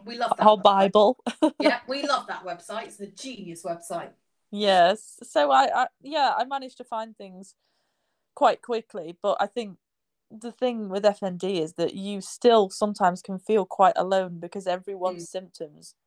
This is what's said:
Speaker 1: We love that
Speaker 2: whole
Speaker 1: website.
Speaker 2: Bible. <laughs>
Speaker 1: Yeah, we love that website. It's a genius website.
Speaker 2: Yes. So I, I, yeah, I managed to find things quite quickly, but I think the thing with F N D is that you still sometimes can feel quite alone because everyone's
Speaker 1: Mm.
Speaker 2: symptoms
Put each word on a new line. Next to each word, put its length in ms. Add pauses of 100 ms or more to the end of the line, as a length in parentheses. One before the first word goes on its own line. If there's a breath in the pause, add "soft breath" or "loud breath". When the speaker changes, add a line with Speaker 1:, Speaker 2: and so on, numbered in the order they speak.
Speaker 1:
We 120
love 200
that 60
Speaker 2:
whole 160
Speaker 1:
website. 40
Speaker 2:
Bible. 540 (240)
<laughs> 180
Speaker 1:
Yeah, 280
we 160
love 240
that 180
website. 420
It's 120
a 80
genius 560
website. 460 (420)
Speaker 2:
Yes. 720
So 280
I, 320
I, 40 (160)
yeah, 340
I 80
managed 320
to 60
find 340
things 380 (800)
quite 260
quickly, 600
but 160
I 80
think 300 (540)
the 200
thing 380
with 160
F 180
N 140
D 240
is 120
that 200
you 280
still 480
sometimes 520
can 180
feel 260
quite 300
alone 440
because 280
everyone's 580
Speaker 1:
Mm. 40
Speaker 2:
symptoms 680 (120)